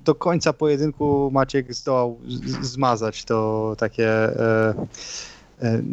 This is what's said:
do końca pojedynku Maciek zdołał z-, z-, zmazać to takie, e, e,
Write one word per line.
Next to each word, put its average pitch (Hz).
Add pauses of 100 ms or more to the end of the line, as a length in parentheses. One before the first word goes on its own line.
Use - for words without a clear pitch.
do 160
końca 170
pojedynku 143
Maciek 131
zdołał 123 (100)
z-, 123
z-, 135
zmazać 120
to 110
takie, 113
e, 110 (880)
e, 117 (100)